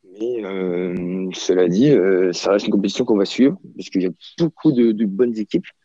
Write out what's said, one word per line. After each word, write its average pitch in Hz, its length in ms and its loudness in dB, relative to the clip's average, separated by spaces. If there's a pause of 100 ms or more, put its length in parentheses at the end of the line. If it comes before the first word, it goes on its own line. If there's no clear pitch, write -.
(180)
Mais, 113 260 -4
euh, 90 880 -4
cela 92 360 2
dit, 113 220 2
euh, 92 420 2
ça 90 180 -4
reste 101 160 2
une 107 60 0
compétition 101 320 0
qu'on 117 120 2
va 98 80 2
suivre, 139 320 2 (200)
parce 95 140 -14
qu'il 95 120 -2
y 92 40 0
a 90 60 -4 (260)
beaucoup 156 340 0
de, 120 180 2
de 110 160 -2
bonnes 110 320 -2
équipes 107 280 -4 (180)